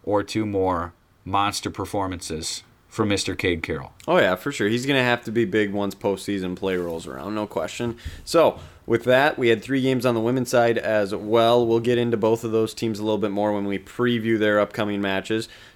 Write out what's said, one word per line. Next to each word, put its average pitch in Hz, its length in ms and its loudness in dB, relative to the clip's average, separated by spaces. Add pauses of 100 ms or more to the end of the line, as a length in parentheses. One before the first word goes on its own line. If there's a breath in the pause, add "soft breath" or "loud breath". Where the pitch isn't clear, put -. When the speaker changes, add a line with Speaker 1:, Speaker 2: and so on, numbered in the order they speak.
Speaker 1:
or 101 200 0
two 110 220 -2
more 92 480 -2 (320)
monster 101 460 -2
performances 92 920 -6 (260)
from 110 200 -2
Mister 98 240 0
Cade 87 300 -2
Carroll. 76 280 -8 (160)
Speaker 2:
Oh, 170 100 2
yeah, 98 180 4
for 139 160 -6
sure. 117 180 0
He's 120 160 0
gonna 135 180 2
have 120 200 2
to 117 80 -8
be 113 140 2
big 101 280 0
once 101 220 -2
postseason 95 600 -2
play 95 220 -2
rolls 85 300 -4
around, 71 260 -8
no 107 140 -2
question. 113 500 -6 (260 loud breath)
So, 156 360 4 (260 loud breath)
with 113 200 2
that, 131 340 4
we 127 80 2
had 113 160 2
three 131 180 -2
games 131 240 0
on 123 80 2
the 113 80 0
women's 123 280 0
side 117 280 4
as 104 380 0
well. 113 500 4
We'll 117 140 2
get 120 180 2
into 120 200 0
both 110 260 2
of 117 80 -4
those 110 220 0
teams 113 260 -4
a 107 40 -6
little 107 140 0
bit 101 140 -2
more 104 220 0
when 101 120 -2
we 98 140 -4
preview 113 580 0
their 104 220 4
upcoming 104 420 -2
matches. 101 460 -2 (280 loud breath)